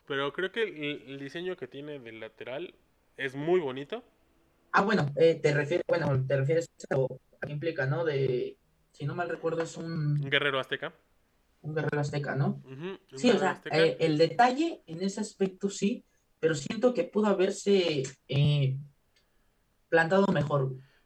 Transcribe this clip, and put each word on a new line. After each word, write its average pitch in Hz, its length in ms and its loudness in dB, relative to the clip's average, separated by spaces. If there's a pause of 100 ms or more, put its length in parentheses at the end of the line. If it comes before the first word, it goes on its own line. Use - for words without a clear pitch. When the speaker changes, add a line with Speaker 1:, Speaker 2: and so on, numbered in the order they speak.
Speaker 1:
pero 139 280 -2
creo 185 180 -4
que 226 120 -2
el, 151 420 -6
el 139 120 -12
diseño 170 380 -8
que 131 100 -10
tiene 143 320 -12
del 113 220 -16
lateral 120 540 -12 (420)
es 131 180 -6
muy 165 260 2
bonito. 143 440 -6 (680)
Speaker 2:
Ah, 190 120 4
bueno, 180 340 2
eh, 165 200 6
te 147 180 2
refieres, 147 340 0
bueno, 139 380 2
te 139 100 2
refieres 160 340 0 (200)
a, 139 60 0
a - 500 -4
qué 147 60 -8
implica, 147 340 -2
¿no? 165 180 0
De, 135 540 0 (340)
si 143 140 -8
no 160 80 -4
mal 175 160 -4
recuerdo, 165 320 -2
es 165 160 -10
un 151 440 0
Speaker 1:
Un 139 80 -6
guerrero 139 300 2
azteca. 139 320 -6 (680)
Speaker 2:
un 151 120 -8
guerrero 147 260 -2
azteca, 143 340 -4
¿no? 139 300 0
Speaker 1:
Ujú, - 80 -18
un 175 260 -10 (160)
Speaker 2:
Sí, 240 160 4
o - 20 8
Speaker 1:
guerrero 190 80 4
Speaker 2:
sea, 185 120 2
Speaker 1:
azteca. 151 260 -4
Speaker 2:
eh, 165 220 4
el 156 180 2
detalle 254 680 2
en 165 160 -10
ese 196 180 -4
aspecto 196 500 -4
sí, 208 340 -2 (340)
pero 160 160 2
siento 240 400 0
que 170 100 0
pudo 214 220 0
haberse, 185 760 2 (240)
eh, 143 480 2 (1120)
plantado 165 400 4
mejor, 147 400 2
güey. - 120 -10 (260)